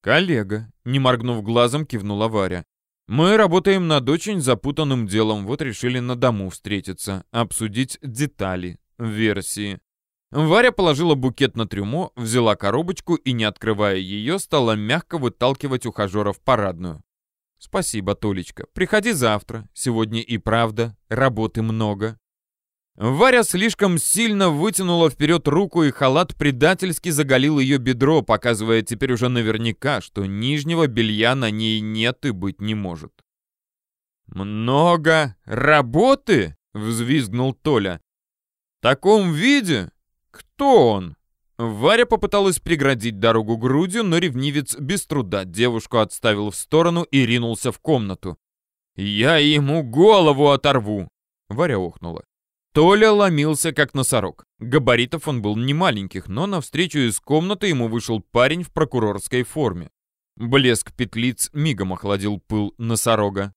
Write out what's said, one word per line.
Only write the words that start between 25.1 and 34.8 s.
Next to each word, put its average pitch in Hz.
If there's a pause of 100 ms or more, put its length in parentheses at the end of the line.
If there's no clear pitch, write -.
руку, 170
и 143
халат 143
предательски 151
заголил 143
ее 135
бедро, 131
показывая 113
теперь 123
уже 120
наверняка, 117
что -
нижнего 143
белья 113
на 123
ней 110
нет 110
и 131
быть 95
не 107
может. 87 (1120)
"Много 143